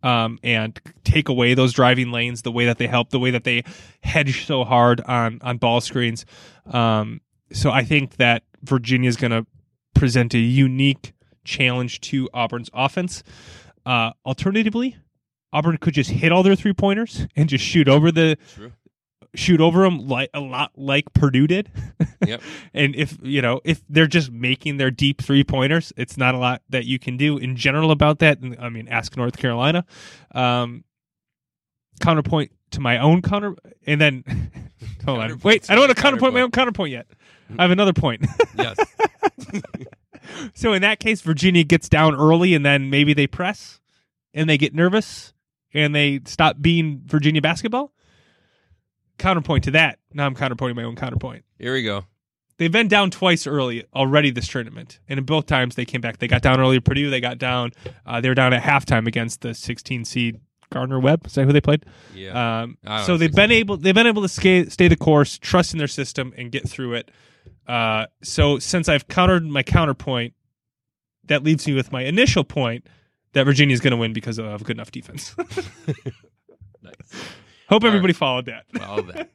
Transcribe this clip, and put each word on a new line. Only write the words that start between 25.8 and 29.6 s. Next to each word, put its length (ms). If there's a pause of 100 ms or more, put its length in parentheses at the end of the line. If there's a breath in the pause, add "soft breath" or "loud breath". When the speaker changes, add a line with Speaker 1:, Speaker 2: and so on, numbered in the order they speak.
Speaker 1:
it's 220
not 160
a 40
lot 300
that 160
you 140
can 180
do 220
in 180
general 340
about 280
that. 220
And, 200
I 80
mean, 200
ask 280
North 220
Carolina. 480 (480 loud breath)